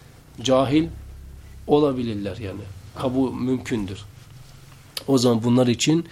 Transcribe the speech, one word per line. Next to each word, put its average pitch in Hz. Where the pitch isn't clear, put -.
cahil 131
olabilirler 120
yani. 101
Kabul 131
mümkündür. 123
O 139
zaman 120
bunlar 123
için 156